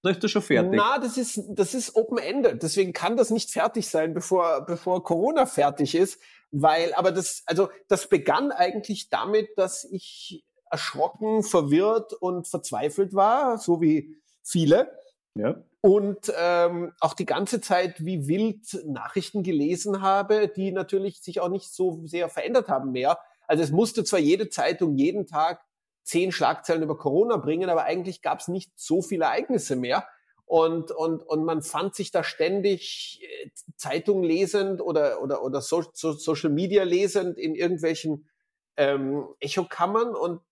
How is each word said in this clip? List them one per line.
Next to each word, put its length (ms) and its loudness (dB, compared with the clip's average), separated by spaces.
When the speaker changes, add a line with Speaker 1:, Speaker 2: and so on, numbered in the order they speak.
Speaker 1:
Da 60 2
ist 160 0
das 60 2
schon 100 2
fertig? 420 2
Speaker 2:
Na, 160 2
das 200 -4
ist, 200 -4
das 240 0
ist 200 -4
open-ended. 680 0
Deswegen 320 0
kann 240 -2
das 100 4
nicht 220 -2
fertig 400 -2
sein, 240 0
bevor, 500 0
bevor 400 -4
Corona 400 2
fertig 500 0
ist. 280 2
Weil, 440 2
aber 180 2
das, 320 -4
also, 240 2
das 200 0
begann 420 2
eigentlich 600 -2
damit, 480 0
dass 340 -2
ich 500 -14
erschrocken, 720 -2
verwirrt 720 2
und 340 -4
verzweifelt 640 -4
war, 460 4
so 240 0
wie 340 2
viele. 480 4
Speaker 1:
Ja. 280 -2
Speaker 2:
Und, 520 4
ähm, 680 2
auch 120 2
die 140 -4
ganze 340 -2
Zeit 420 0
wie 240 -4
wild 600 -2
Nachrichten 560 -6
gelesen 580 -2
habe, 480 2
die 240 -4
natürlich 480 -4
sich 200 -6
auch 100 -2
nicht 240 -8
so 320 -2
sehr 240 -4
verändert 380 0
haben 240 -2
mehr. 260 2
Also 160 2
es 80 0
musste 320 2
zwar 180 2
jede 280 2
Zeitung 480 0
jeden 300 2
Tag 340 -2
zehn 300 0
Schlagzeilen 500 0
über 140 -2
Corona 400 2
bringen, 320 -2
aber 160 2
eigentlich 380 -4
gab's 260 -4
nicht 260 -6
so 280 0
viele 240 0
Ereignisse 500 0
mehr. 320 -2
Und, 460 2
und, 320 -4
und 220 -2
man 180 -2
fand 320 -6
sich 160 -6
da 140 0
ständig, 960 -2
äh, 280 -16
Zeitungen 480 0
lesend 560 0
oder, 420 0
oder, 220 -4
oder 160 -2
so, 320 -2
so, 200 -4
Social 380 -2
Media 320 2
lesend 560 0
in 160 -4
irgendwelchen, 720 -2
ähm, 520 0
Echokammern 760 -2
und 240 -4